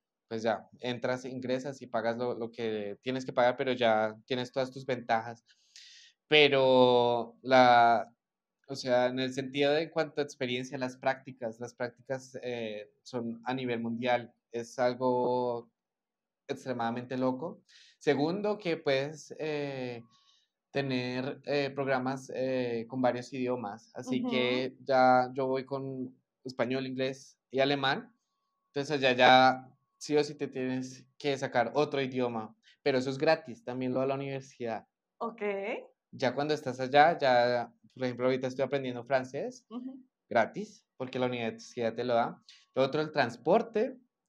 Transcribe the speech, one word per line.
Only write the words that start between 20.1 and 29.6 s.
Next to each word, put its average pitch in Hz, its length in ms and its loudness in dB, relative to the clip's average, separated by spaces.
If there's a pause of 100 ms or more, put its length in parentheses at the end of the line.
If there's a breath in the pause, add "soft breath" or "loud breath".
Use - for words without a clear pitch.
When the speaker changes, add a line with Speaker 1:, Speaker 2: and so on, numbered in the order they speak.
Speaker 1:
tener, 131 760 -4
eh, 139 280 0
programas, 131 640 -2
eh, 127 540 -2
con 131 120 -4
varios 123 320 0
idiomas, 123 640 -6
así 127 260 -4
Speaker 2:
Ujú. - 100 -4
Speaker 1:
que 127 500 0
ya 127 520 4
yo 135 140 -2
voy 131 180 -2
con 135 480 -8 (300)
español, 127 420 -4
inglés 131 540 -8 (100)
y 127 120 -2
alemán, 143 520 0 (600)
entonces 139 240 -4
allá 131 160 4
ya 127 560 6 (280)